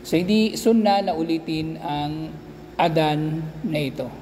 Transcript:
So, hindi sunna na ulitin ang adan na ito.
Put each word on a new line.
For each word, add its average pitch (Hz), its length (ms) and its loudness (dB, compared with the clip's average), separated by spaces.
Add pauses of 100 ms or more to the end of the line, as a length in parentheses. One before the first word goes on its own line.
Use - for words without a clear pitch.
So, - 80 0
hindi 214 400 4
sunna 208 480 4
na 190 80 0
ulitin 160 720 -2
ang 151 480 -4 (480)
adan 156 640 2 (240)
na 151 160 0
ito. 127 240 -4 (140)